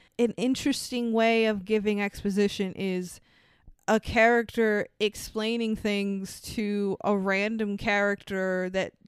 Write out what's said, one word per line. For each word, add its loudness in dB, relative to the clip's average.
an 2
interesting 0
way 4
of 0
giving 0
exposition 0
is -6
a 4
character 2
explaining -2
things -4
to -2
a 2
random -2
character 0
that -2